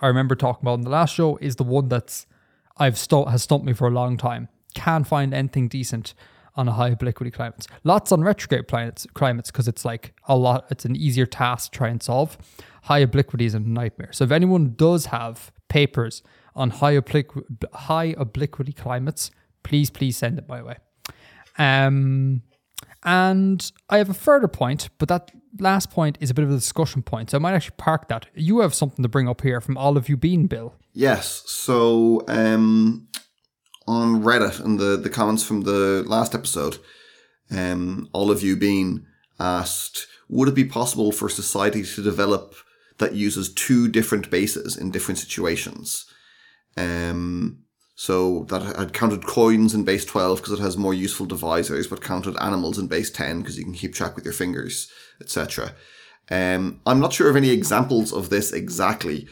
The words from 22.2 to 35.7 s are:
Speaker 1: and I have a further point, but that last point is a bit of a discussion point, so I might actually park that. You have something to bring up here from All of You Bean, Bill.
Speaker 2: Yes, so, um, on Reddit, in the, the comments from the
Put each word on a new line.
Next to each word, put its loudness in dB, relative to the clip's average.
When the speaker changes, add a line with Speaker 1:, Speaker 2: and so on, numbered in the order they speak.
Speaker 1:
and 2
I 4
have 2
a -2
further 4
point, -2
but 0
that 0
last 2
point 0
is 0
a 0
bit 4
of 2
a 2
discussion -2
point, -8
so 2
I 2
might 2
actually -2
park 0
that. -6
You 2
have 2
something -2
to 2
bring 0
up -4
here 0
from -4
All 2
of 0
You 2
Bean, 4
Bill. -8
Speaker 2:
Yes, 0
so, 4
um, 4
on 2
Reddit, 2
in 2
the, 2
the -4
comments 0
from -2
the 2